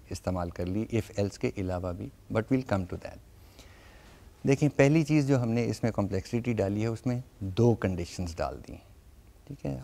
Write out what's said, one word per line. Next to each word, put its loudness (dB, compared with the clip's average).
इस्तेमाल -4
कर -4
ली -2
if 0
else 0
के -2
अलावा -4
भी, -10
but 0
we'll 0
come 0
to -8
that। -12
देखिए 4
पहली 6
चीज़ 4
जो 4
हमने 0
इसमें 0
कॉम्प्लेक्सिटी -2
डाली 0
है 0
उसमें -4
दो 4
कंडीशंस -4
डाल -4
दी -14
हैं, -14
ठीक -12
है। -6